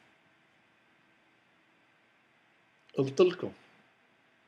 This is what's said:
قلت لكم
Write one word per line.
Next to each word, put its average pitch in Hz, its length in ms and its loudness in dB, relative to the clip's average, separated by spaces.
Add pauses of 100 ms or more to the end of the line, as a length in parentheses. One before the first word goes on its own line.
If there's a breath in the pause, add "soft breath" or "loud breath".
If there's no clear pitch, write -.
(3000)
قلت 135 240 0
لكم 175 300 0 (960)